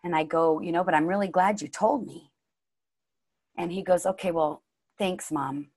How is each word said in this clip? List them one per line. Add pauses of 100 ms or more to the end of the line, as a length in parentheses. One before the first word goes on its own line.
And
I
go,
"You
know,
but
I'm
really
glad
you
told
me." (1300)
And
he
goes,
"Okay,
well, (360)
thanks,
Mom."